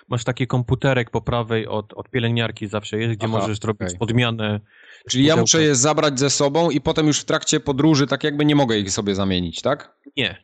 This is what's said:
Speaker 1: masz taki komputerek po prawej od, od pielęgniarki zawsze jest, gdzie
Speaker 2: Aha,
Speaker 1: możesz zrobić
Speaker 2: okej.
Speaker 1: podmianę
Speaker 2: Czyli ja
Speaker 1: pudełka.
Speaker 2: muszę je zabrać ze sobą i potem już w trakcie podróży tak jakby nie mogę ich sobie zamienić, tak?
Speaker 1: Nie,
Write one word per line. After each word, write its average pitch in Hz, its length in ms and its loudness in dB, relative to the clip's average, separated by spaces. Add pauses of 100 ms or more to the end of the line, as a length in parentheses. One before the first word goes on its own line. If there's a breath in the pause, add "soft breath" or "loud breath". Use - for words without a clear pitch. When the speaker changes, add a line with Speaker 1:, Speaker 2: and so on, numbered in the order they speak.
Speaker 1:
masz 123 160 -4
taki 127 220 -2
komputerek 127 640 0
po 117 100 -2
prawej 113 460 -2
od, 104 260 -8
od - 180 -14
pielęgniarki 117 560 -2
zawsze 104 320 -6
jest, 113 160 -2
gdzie 104 120 -6
Speaker 2:
Aha, 110 120 0
Speaker 1:
możesz 104 220 -2
zrobić 107 280 -4
Speaker 2:
okej. 90 100 -10
Speaker 1:
podmianę 113 640 0 (480 loud breath)
Speaker 2:
Czyli 131 160 2
ja 151 80 6
Speaker 1:
pudełka. 160 100 4
Speaker 2:
muszę 165 200 4
je 151 120 4
zabrać 147 440 2
ze 139 120 2
sobą 151 400 2
i 139 100 0
potem 160 260 0
już 143 140 2
w - 40 -14
trakcie - 360 0
podróży 143 460 2
tak 135 180 -4
jakby 147 200 0
nie 147 120 4
mogę 117 220 2
ich 98 120 -2
sobie 101 240 -2
zamienić, 92 480 -2
tak? - 340 -4 (200)
Speaker 1:
Nie, 104 280 -4